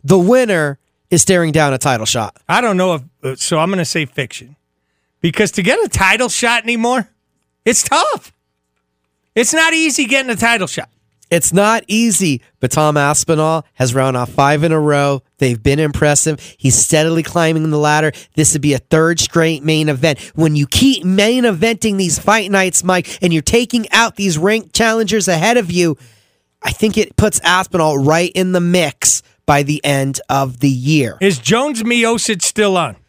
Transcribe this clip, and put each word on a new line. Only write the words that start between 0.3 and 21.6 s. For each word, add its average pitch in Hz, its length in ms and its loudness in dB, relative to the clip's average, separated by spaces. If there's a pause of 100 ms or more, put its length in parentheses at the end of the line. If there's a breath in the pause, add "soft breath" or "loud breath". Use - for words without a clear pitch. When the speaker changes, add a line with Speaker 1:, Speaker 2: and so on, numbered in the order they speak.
Speaker 1:
is 170 120 2
staring 175 280 2
down 147 220 2
a 131 60 -2
title 117 280 -2
shot. 110 300 -4 (120)
Speaker 2:
I 196 120 2
don't 220 160 0
know 185 180 0
if, 139 80 -6 (220)
uh, 131 120 -6
so - 220 -2
I'm 170 120 0
gonna 185 140 -2
say 156 200 -4
fiction. 127 500 -10 (680)
Because 180 320 0
to 196 100 -4
get 359 220 0
a - 40 -4
title 214 400 0
shot 233 340 -2
anymore, 233 460 -2 (560)
it's 226 180 2
tough. 370 500 -2 (1040)
It's 247 200 0
not 320 180 2
easy 320 320 0
getting 262 260 -2
a 214 60 -2
title 226 300 0
shot. - 240 -10 (400)
Speaker 1:
It's 165 240 0
not 208 320 2
easy, 196 560 0 (180 soft breath)
but 127 120 -2
Tom 151 260 2
Aspinall 156 680 0 (100)
has 127 200 -2
round 131 240 0
off 123 100 -4
five 147 360 2
in 165 80 2
a 156 80 2
row. 143 420 0 (160)
They've 120 240 0
been 139 160 0
impressive. 147 600 0 (200 loud breath)
He's 127 160 2
steadily 165 480 0
climbing 160 480 0
the 151 80 0
ladder. 151 340 2 (220 loud breath)
This 156 180 2
would 147 80 -2
be 143 140 0
a 127 40 -2
third 160 420 0
straight 160 420 -2
main 156 260 0
event. 143 300 0 (160 loud breath)
When 156 220 2
you 143 100 0
keep 247 380 2
main 208 400 2
eventing 214 520 0